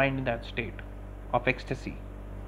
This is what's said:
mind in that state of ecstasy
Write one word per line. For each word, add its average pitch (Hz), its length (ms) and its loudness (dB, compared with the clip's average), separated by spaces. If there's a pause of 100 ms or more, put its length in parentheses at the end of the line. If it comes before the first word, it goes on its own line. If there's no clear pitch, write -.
mind 135 220 6
in - 20 0
that 117 240 2
state - 340 -4 (560)
of - 80 0
ecstasy - 480 0 (520)